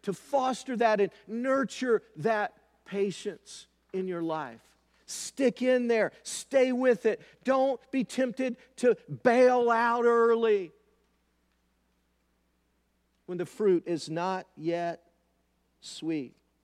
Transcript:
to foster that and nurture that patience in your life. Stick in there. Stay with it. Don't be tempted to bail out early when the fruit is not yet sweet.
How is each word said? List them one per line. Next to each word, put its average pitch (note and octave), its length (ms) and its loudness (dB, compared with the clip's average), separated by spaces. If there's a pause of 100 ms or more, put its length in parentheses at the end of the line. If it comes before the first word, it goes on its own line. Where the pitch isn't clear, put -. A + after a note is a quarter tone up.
to - 100 -4
foster B3+ 640 -4
that G#3+ 220 4
and G3 120 0 (160)
nurture B3 760 -2 (160)
that G#3 360 -2 (320)
patience - 800 -8 (260)
in F#3 140 -6
your E3+ 160 -6
life. D#3 380 -8 (500)
Stick - 500 -2
in B3+ 260 2
there. A3 240 2 (120)
Stay - 480 0
with B3 340 2
it. G#3+ 160 0 (220)
Don't C4 360 0 (120)
be C4+ 120 0
tempted B3+ 540 -4 (200)
to A#3+ 180 4 (280)
bail B3 460 4
out A#3 360 2
early A3+ 680 2 (2500)
when F3+ 120 -10
the F3 80 -6
fruit F#3+ 400 0
is E3 240 -6
not F3+ 380 -6 (100)
yet E3+ 440 -6 (760)
sweet. D#3 560 -8 (280)